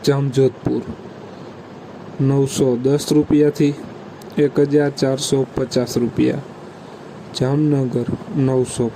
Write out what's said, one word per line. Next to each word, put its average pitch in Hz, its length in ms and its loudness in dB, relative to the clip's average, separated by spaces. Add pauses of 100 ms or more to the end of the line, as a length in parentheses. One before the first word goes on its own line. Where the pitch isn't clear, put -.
જામજોધપુર 131 760 2 (1400)
નવસો 135 640 2
દસ 143 280 2
રૂપિયાથી 147 640 4 (640)
એક 139 220 2 (120)
હજાર 143 220 4
ચારસો 135 640 0
પચાસ 123 420 -2
રૂપિયા. - 460 0 (920)
જામનગર 135 720 2 (300)
નવસો 131 480 2 (120)